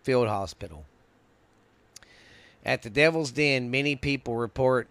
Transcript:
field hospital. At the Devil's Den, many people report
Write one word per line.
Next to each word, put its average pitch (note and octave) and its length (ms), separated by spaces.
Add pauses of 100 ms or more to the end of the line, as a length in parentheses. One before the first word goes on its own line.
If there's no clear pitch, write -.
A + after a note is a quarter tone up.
field B2 260
hospital. F#2 580 (1800)
At C3 160
the A#2+ 80
Devil's D3+ 420
Den, C3 380
many C#3 260
people C3 420
report B2 540